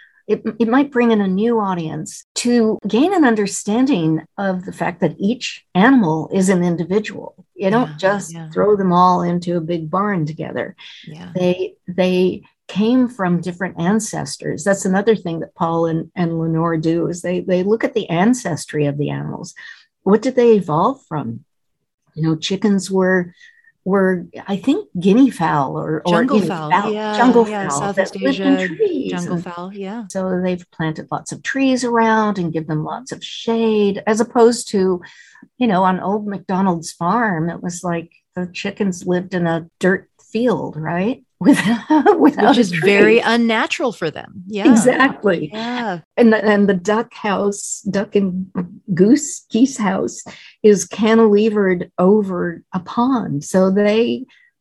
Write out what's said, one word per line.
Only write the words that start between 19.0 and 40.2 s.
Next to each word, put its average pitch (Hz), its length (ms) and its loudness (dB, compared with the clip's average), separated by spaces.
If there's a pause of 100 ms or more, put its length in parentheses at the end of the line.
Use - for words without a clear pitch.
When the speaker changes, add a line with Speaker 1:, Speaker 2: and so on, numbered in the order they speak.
Speaker 1:
animals. 147 440 -10 (480)
What 208 180 4
did 254 140 -2
they 233 220 6
evolve 185 500 0
from? 123 380 -10 (720)
You 156 80 -6
know, 160 120 0
chickens 196 560 -2
were, 185 420 0 (520)
were, 185 420 0 (180)
I 196 120 -4
think, 320 320 -2 (100)
guinea 208 300 6
fowl 156 500 -2
or, 156 260 -4
or, 175 60 0
Speaker 2:
Jungle 226 280 2
Speaker 1:
you - 20 0
know, 175 80 -2
Speaker 2:
fowl. 156 220 -8
Speaker 1:
fowl, 202 200 0
Speaker 2:
Yeah, 214 260 -4
Speaker 1:
jungle 226 300 4
Speaker 2:
yeah, 208 220 -6
Speaker 1:
fowl - 100 -2
Speaker 2:
Southeast 196 360 -2
Speaker 1:
that 196 60 -8
lived 269 200 -2
in - 160 2
Speaker 2:
Asia, 294 180 -4
Speaker 1:
trees. 330 360 -2
Speaker 2:
jungle 180 240 -4
Speaker 1:
And 170 100 -4
Speaker 2:
fowl, 180 280 -12
yeah. 202 360 -12
Speaker 1:
so 185 320 -4
they've 180 300 -4
planted 156 380 -6
lots 151 220 -8
of - 100 -12
trees 262 440 0
around 220 520 2
and 170 140 -2
give 160 160 -6
them 156 160 -4
lots 156 300 -10
of - 100 -16
shade, 220 800 -2
as 220 140 0
opposed 233 520 2
to, 185 300 0 (560)
you 247 100 0
know, 190 180 2
on 185 160 2
old 208 260 -4
MacDonald's 185 640 -2
farm, 175 580 -2
it - 140 -10
was 180 180 -8
like 170 300 -6 (240)
the 180 120 -6
chickens 190 600 -6
lived 180 260 -2
in 175 140 -2
a 165 220 -4 (100)
dirt 190 300 0 (240)